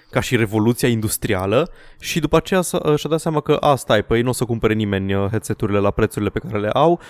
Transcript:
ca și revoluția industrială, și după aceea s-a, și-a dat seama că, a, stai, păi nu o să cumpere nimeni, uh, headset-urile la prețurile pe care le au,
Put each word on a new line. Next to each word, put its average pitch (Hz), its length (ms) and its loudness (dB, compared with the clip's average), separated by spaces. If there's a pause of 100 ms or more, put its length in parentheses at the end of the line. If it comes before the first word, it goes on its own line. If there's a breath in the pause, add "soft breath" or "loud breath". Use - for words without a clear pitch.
(100)
ca 127 100 0
și 120 160 -2
revoluția 110 520 2
industrială, 107 800 0 (320 soft breath)
și - 200 -4
după 151 160 0
aceea 185 240 2
s-a, 151 360 0
și-a 147 140 -6
dat 160 100 0
seama 156 200 -2
că, 151 120 -2
a, 143 220 2
stai, 113 280 2
păi 117 200 0
nu 123 60 0
o 123 40 0
să 123 120 -2
cumpere 113 300 0
nimeni, 98 400 0
uh, 98 160 0
headset-urile 104 480 -2
la 101 120 2
prețurile 104 400 0
pe - 80 -8
care 110 200 -6
le 104 100 -2
au, 160 420 2